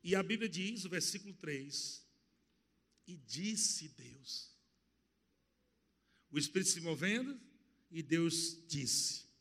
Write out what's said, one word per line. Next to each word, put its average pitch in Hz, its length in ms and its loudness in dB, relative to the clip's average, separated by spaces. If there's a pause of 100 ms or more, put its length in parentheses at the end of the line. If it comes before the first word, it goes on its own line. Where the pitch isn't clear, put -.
E 175 120 4
a 190 80 4
Bíblia 220 260 2
diz, 190 360 -4
o 180 40 -8
versículo 190 440 -2
três, 143 720 -6 (1000)
"E 175 100 -12
disse 156 720 0
Deus." 123 600 -12 (1800)
O 147 60 0
Espírito 185 320 2
se 170 120 2
movendo 208 580 0 (500)
e 165 120 -6
Deus 165 560 2 (100)
disse - 580 0 (160)